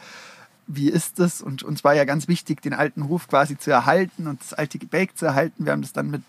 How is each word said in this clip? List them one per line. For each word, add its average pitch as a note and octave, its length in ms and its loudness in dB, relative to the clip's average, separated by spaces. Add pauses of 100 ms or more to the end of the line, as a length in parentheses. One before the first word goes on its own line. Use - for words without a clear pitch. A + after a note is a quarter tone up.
(680)
wie C#3+ 220 0
ist - 300 0
es? F3 220 0
Und C3+ 220 -8
uns D3 200 -8
war C#3+ 120 8
ja C#3+ 100 6
ganz C#3+ 220 -2
wichtig, E3 340 -2
den D3 120 -4
alten C#3+ 360 -2
Hof E3+ 180 -2
quasi C#3+ 300 2
zu - 140 -6
erhalten D#3 560 2
und C#3 120 -8
das - 140 -16
alte D3+ 260 -6
Gebälk - 380 -2
zu - 80 -4
erhalten. D3 400 0
Wir D3 80 0
haben D3 80 -2
das C#3 100 -10
dann C#3+ 180 -4
mit C#3+ 200 -4